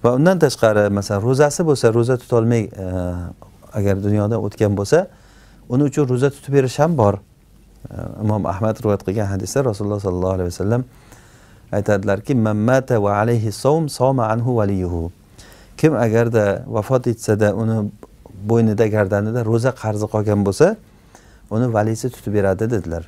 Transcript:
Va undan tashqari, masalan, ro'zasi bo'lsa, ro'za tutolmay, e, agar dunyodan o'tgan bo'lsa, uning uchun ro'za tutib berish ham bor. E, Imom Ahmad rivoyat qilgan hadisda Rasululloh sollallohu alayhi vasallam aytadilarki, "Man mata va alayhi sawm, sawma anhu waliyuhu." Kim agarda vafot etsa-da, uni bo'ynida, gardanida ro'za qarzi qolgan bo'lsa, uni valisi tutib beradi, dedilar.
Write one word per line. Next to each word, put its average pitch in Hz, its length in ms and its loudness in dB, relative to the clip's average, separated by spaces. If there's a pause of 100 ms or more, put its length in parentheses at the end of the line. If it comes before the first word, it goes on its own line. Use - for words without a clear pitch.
Va 123 100 4
undan 170 240 4
tashqari, 110 520 2
masalan, 101 360 -2
ro'zasi 147 400 2
bo'lsa, 123 280 2
ro'za 120 280 2
tutolmay, 117 400 2
e, 95 240 -8 (920)
agar 101 160 2 (100)
dunyodan 104 340 0
o'tgan 104 400 0
bo'lsa, 151 300 2 (600)
uning 135 220 2
uchun 143 180 0
ro'za 127 240 2
tutib - 220 -10
berish 131 260 2
ham 160 180 2
bor. 101 220 4 (720)
E, - 60 -14 (260)
Imom 107 240 -2
Ahmad 107 340 -4
rivoyat 104 240 -2
qilgan 101 300 -4
hadisda 104 300 -4
Rasululloh 104 360 -4
sollallohu 92 360 -2
alayhi 90 160 -4
vasallam 113 320 -2 (880)
aytadilarki, 101 640 0
"Man 110 220 2
mata 120 460 2
va 101 80 0 (100)
alayhi 110 320 0
sawm, 147 360 0
sawma 131 440 0
anhu 117 260 -2
waliyuhu." 90 520 -2 (680)
Kim 156 180 4
agarda 110 720 2
vafot 113 400 -2
etsa-da, 107 480 0
uni 110 360 -2 (580)
bo'ynida, 113 380 2
gardanida 104 580 0
ro'za 117 260 0
qarzi 107 440 -6
qolgan 104 300 0
bo'lsa, 156 320 2 (760)
uni 113 220 0
valisi 110 380 -2
tutib - 240 -10
beradi, 98 360 0
dedilar. 85 380 -6